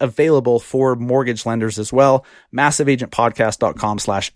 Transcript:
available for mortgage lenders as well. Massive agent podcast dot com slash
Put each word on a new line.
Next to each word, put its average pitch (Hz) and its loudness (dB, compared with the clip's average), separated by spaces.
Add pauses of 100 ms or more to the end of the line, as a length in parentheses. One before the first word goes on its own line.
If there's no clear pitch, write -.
available 127 2
for 131 0
mortgage 123 -2
lenders 113 -4
as 107 -8
well. 135 4 (280)
Massive 143 0
agent 127 0
podcast 113 0
dot 92 -2
com 107 -2
slash 98 -4